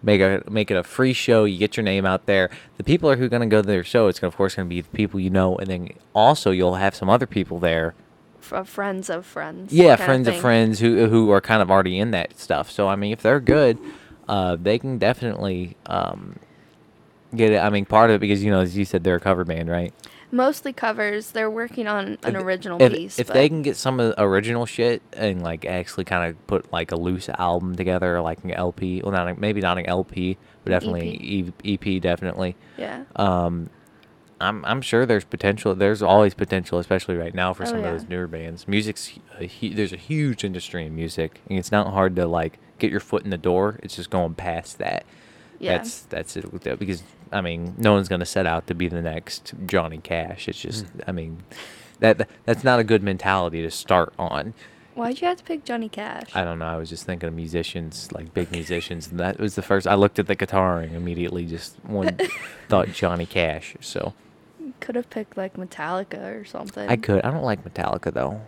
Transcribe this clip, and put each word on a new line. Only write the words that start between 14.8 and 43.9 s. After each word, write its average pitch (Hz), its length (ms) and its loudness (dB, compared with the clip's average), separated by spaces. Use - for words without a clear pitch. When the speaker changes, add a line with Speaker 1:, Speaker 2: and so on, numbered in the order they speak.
Speaker 1:
can 131 180 -6
definitely, 98 760 -2
um, 87 540 -6
get 113 180 6
it. 104 60 6
I 95 120 2
mean, 101 140 0
part 110 260 6
of 107 60 8
it - 20 4
because, 101 260 2
you 107 60 2
know, 95 100 4
as 90 160 0
you 101 80 0
said, 90 200 -2
they're 92 120 4
a 85 40 0
cover 90 240 0
band, 82 260 -4
right? 87 240 -2
Speaker 2:
Mostly 262 420 0
covers. 208 600 -4
They're 220 180 -2
working 226 360 -6
on 208 380 -4
an - 120 -2
Speaker 1:
If, 190 60 -4
Speaker 2:
original 185 400 0
Speaker 1:
if, 123 100 6
Speaker 2:
piece, 170 260 -6
Speaker 1:
if 120 100 -2
Speaker 2:
but 107 60 -6
Speaker 1:
they 135 140 6
can 156 140 -2
get 139 140 -2
some 131 240 -2
of 113 160 2
the - 60 2
original 107 440 2
shit 120 360 0
and, 95 300 -2
like, 82 220 -6
actually 90 400 -4
kinda 85 300 -2
put, - 260 -2
like, 85 200 -4
a 87 40 -4
loose 90 320 -4
album 90 380 -2
together, 90 440 0
like 82 240 -4
an 92 60 -6
L 87 220 -2
P, 92 300 -6
well, 98 100 -4
not 90 160 0
a, 90 100 -6
maybe 101 220 -2
not 92 180 0
an 90 80 -6
L 90 180 0
P, 92 320 -4
but 95 80 -2
Speaker 2:
An 90 80 4
Speaker 1:
definitely 87 300 -4
Speaker 2:
E 95 240 -4
P. 87 40 -8
Speaker 1:
E-, 87 40 -12
E - 40 -4
P, 95 220 -2
definitely. 90 560 -2
Speaker 2:
Yeah. - 280 -10
Speaker 1:
Um, 87 540 0
I'm, 95 240 -4
I'm 120 180 -2
sure 123 240 2
there's 110 180 2
potential. 101 500 0
There's 101 280 2
always 98 320 8
potential, 92 460 -2
especially 92 360 -2
right 85 180 -6
now 92 200 0
for 92 80 -10
Speaker 2:
Oh, 90 40 -4
Speaker 1:
some - 140 -4
Speaker 2:
yeah. 87 120 -4
Speaker 1:
of 82 80 -6
those 78 80 -16
newer 90 180 -6
bands. 82 400 -12
Music's 104 460 -2
a 90 80 -8
hu-, 95 280 -8
there's 104 180 -2
a 90 60 -12
huge 147 460 -4
industry 90 400 -6
in 78 120 -10
music, 80 520 -6
and 95 100 -2
it's 90 140 -6
not 104 200 4
hard 95 240 2
to, 87 100 0
like, 82 320 -2
get - 120 0
your 95 100 -2
foot - 240 -4
in 104 60 -6
the 90 80 -4
door. 92 440 0
It's - 140 -14